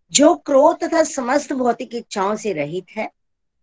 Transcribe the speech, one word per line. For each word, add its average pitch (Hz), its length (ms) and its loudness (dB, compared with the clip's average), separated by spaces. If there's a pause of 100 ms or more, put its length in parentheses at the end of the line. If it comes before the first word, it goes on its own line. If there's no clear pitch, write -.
(120)
जो 294 220 6
क्रोध 302 500 2
तथा 330 180 2
समस्त 277 500 -2
भौतिक 240 420 -4
इच्छाओं 214 420 -4
से 208 160 -6
रहित 156 380 -6
है, 214 200 -10 (520)